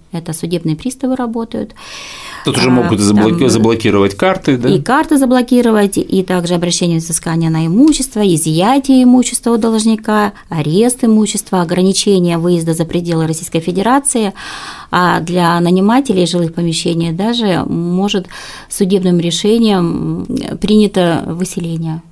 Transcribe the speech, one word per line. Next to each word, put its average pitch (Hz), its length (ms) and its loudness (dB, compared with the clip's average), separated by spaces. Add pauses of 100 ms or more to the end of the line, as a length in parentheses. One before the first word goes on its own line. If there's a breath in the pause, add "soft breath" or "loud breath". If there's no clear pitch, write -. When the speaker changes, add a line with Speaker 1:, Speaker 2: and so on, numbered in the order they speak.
(120)
Speaker 1:
Это 170 220 -8
судебные 170 420 -4
приставы 254 400 -6
работают. 226 580 -6 (720 loud breath)
Speaker 2:
Тут - 120 -4
уже 127 120 0
Speaker 1:
А, - 20 4
Speaker 2:
могут 117 280 2
заблоки-, 104 400 4
Speaker 1:
там 131 100 2
Speaker 2:
заблокировать 107 680 2
карты, 185 420 0
да? 120 120 0
Speaker 1:
И 190 100 2
карты 285 380 0
заблокировать, 240 800 2
и - 260 0
также 180 300 -2
обращение 175 460 0
взыскания 165 500 -2
на 160 160 0
имущество, 247 560 2
изъятие 208 840 2
имущества 247 500 2
у 233 40 2
должника, 220 760 0 (160 loud breath)
арест 180 540 0
имущества, 208 600 0
ограничение 180 720 2
выезда 165 380 0
за 165 100 -2
пределы 170 400 -2
Российской 160 340 -4
Федерации. 202 760 0 (580 loud breath)
А 170 280 2
для 175 400 0
нанимателей 190 680 2
жилых 170 260 -2
помещений 170 580 -2
даже 202 540 -2
может 180 600 -2 (420 loud breath)
судебным 185 500 2
решением, 175 1120 0
м, - 300 -6
принято 196 680 2
выселение. 165 840 -6